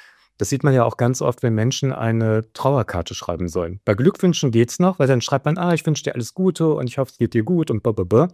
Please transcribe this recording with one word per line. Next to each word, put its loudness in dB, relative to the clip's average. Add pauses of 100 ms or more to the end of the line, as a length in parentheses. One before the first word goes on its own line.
(360)
Das -4
sieht -2
man 4
ja 4
auch -2
ganz 0
oft, -2
wenn 2
Menschen 0
eine -2
Trauerkarte -2
schreiben -6
sollen. -6
Bei 2
Glückwünschen 2
geht's 2
noch, 0
weil 4
dann 2
schreibt -4
man, -2
„Ah, 0
ich -4
wünsche -2
dir -6
alles -8
Gute 0
und -4
ich -6
hoffe, -4
es -20
geht 0
dir 2
gut“ 0
und -2
ba, 0
ba, -2
ba. 4